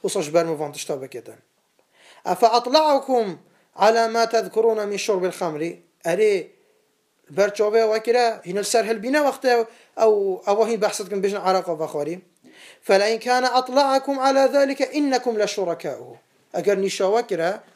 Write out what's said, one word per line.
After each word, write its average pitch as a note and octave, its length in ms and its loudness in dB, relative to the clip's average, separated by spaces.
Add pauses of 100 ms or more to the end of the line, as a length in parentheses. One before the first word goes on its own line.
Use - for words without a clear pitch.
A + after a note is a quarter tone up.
وصاش F3+ 260 -4
برمو E3 280 0
فانتشتا D3 380 -8
بكتن. C3 440 -14 (880)
"أفأطلعكم B3 1080 2 (400)
على A3+ 320 4
ما A3+ 160 0
تذكرون A3 640 0
من G3+ 100 -6
شرب F#3+ 260 -2
الخمر؟" E3+ 540 -6 (280)
أري F#3 500 0 (760)
برچاوه G#3 560 2
وكرا A3 600 0
هنا F#3 140 -4
السر G#3 300 0
هل A3+ 80 -2
بينا C4 240 0
وقت C4+ 240 -2 (520)
أو، G3+ 500 2
أو G3+ 140 4
هين G#3+ 180 0
بحثتكم G3+ 400 -4
بجن G3+ 160 -2
عراق F#3 340 0
وفخاري. D#3 480 -6 (640)
"فلئن G#3 360 2
كان B3 260 0
أطلعكم C4+ 760 2
على C4+ 200 4
ذلك C4+ 420 2
إنكم B3+ 560 -2
لشركاؤه." E3+ 800 -4 (380)
أجر F#3+ 240 0
نشاوه G3 420 0
كرا F#3 400 -4 (160)